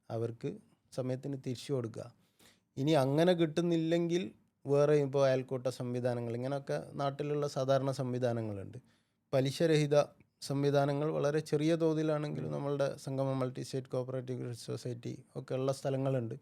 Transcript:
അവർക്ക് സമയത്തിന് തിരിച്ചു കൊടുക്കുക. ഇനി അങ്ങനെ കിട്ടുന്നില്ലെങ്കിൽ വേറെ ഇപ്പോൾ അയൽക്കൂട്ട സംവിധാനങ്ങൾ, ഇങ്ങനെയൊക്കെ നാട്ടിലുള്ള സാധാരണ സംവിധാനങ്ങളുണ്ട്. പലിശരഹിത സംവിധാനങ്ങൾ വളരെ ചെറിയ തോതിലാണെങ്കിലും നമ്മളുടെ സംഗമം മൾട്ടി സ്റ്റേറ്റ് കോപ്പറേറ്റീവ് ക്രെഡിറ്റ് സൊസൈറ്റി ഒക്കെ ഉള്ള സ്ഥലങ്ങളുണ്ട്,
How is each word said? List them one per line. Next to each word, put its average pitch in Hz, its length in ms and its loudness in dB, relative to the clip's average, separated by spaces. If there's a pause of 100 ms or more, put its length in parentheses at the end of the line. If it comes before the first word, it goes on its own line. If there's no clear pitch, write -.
(100)
അവർക്ക് 117 460 -6 (360)
സമയത്തിന് 131 440 -4 (100)
തിരിച്ചു 131 260 -6
കൊടുക്കുക. 117 400 -4 (640)
ഇനി 135 160 2
അങ്ങനെ 151 400 6
കിട്ടുന്നില്ലെങ്കിൽ 170 960 2 (360)
വേറെ 143 280 6
ഇപ്പോൾ 139 320 4
അയൽക്കൂട്ട 131 400 0
സംവിധാനങ്ങൾ, 123 680 -2
ഇങ്ങനെയൊക്കെ 139 480 -4 (120)
നാട്ടിലുള്ള 143 520 -2
സാധാരണ 135 440 2
സംവിധാനങ്ങളുണ്ട്. 117 880 -2 (560)
പലിശരഹിത 147 640 4 (460)
സംവിധാനങ്ങൾ 143 680 2
വളരെ 147 280 0
ചെറിയ 156 360 2
തോതിലാണെങ്കിലും 156 800 0
നമ്മളുടെ 143 440 -2
സംഗമം 135 420 -2
മൾട്ടി 131 240 -2
സ്റ്റേറ്റ് 131 260 -6
കോപ്പറേറ്റീവ് 127 520 -4
ക്രെഡിറ്റ് 120 220 -8
സൊസൈറ്റി 120 560 -8 (180)
ഒക്കെ 135 180 -6
ഉള്ള 135 180 0
സ്ഥലങ്ങളുണ്ട്, 135 680 -2